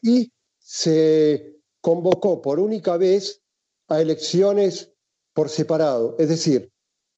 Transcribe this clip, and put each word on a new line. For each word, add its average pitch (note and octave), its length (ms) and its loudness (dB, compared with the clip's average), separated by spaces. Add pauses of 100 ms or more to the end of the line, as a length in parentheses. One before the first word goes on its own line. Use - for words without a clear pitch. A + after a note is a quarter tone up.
y A#3+ 280 2 (300)
se D#3 960 0 (240)
convocó F3 600 0
por C#3+ 200 -2
única F#3+ 360 -2
vez F#3+ 460 -2 (460)
a D#3 120 0
elecciones F3+ 920 -2 (420)
por D3+ 140 -2
separado. D3 680 -2
Es D#3+ 100 2
decir, D#3+ 420 -2 (480)